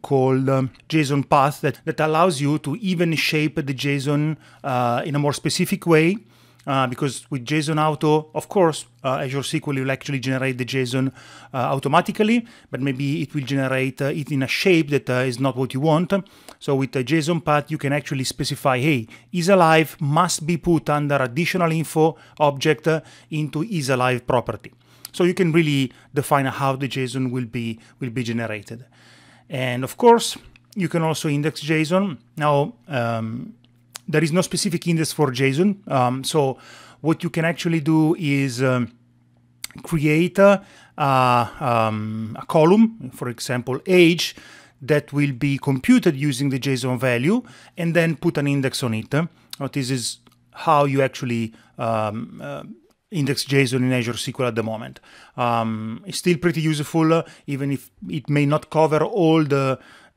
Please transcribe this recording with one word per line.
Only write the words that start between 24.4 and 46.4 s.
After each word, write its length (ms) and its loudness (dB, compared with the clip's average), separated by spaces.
So 120 -2
you 120 2
can 160 2
really 420 2
define 320 2
how 300 -2
the 100 -4
json 420 -4
will 160 -4
be, 320 -6
will 100 -6
be 140 -4
generated. 600 -6
And 320 -4
of 140 -10
course, 380 4
you 140 -2
can 140 -2
also 260 -2
index 320 -2
json. 560 0
Now, 360 2
um, 640 -4
there 160 2
is 80 0
no 100 2
specific 460 -4
index 240 0
for 200 0
json. 460 0
Um, 320 0
so 360 0
what 220 -2
you 80 -4
can 120 -4
actually 360 -2
do 400 2
is, 420 -2
um, 300 0
create 560 0
a, 260 6
uh, 520 4
um, 800 -2
a 60 -16
column, 640 4
for 180 -8
example, 580 -6
age, 480 4
that 320 -2
will 200 0
be 260 -2
computed 580 2
using 360 -2